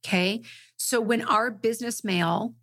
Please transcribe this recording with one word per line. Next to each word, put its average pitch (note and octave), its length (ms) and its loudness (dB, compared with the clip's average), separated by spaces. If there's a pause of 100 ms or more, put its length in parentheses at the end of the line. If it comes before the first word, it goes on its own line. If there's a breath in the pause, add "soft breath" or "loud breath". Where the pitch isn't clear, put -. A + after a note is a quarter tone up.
Okay. G3 380 0 (340 loud breath)
So - 240 0
when A3+ 220 0
our A3 280 2
business A#3 520 -4
mail F3+ 600 0